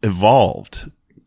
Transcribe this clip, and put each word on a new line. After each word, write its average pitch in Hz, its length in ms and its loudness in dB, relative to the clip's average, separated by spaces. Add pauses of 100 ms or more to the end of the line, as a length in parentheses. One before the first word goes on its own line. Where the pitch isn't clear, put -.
evolved. 104 880 0 (360)